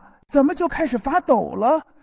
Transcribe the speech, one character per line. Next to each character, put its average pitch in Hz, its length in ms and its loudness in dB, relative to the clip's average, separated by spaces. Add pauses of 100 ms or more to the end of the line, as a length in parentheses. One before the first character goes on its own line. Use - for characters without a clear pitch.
(280)
怎 277 180 4
么 330 80 2
就 349 140 -2
开 320 180 -4
始 247 120 -4
发 277 220 -2
抖 185 360 0
了？ 254 260 0 (220)